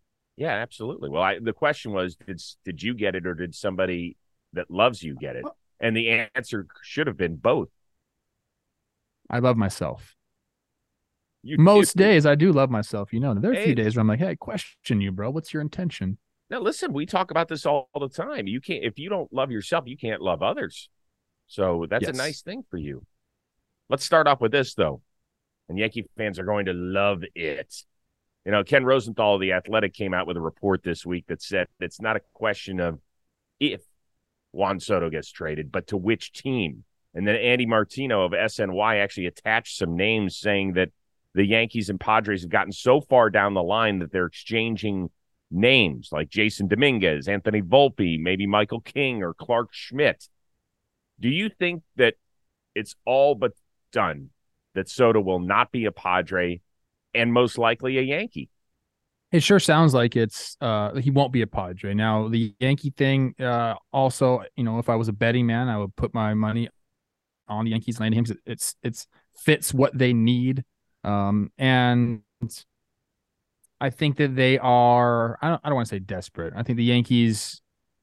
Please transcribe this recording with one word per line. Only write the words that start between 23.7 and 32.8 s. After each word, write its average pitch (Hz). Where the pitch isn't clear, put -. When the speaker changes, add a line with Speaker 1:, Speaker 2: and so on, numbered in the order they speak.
Speaker 1:
Let's 131
start 156
off 139
with 113
this, 135
though. 78
And 85
Yankee 107
fans 104
are 92
going 101
to 92
love 92
it. 78
You 95
know, 104
Ken 131
Rosenthal 113
of 98
The 92
Athletic 101
came 98
out 90
with 87
a 82
report 90
this 85
week 87
that 85
said 92
it's -
not 110
a 101
question 101
of 85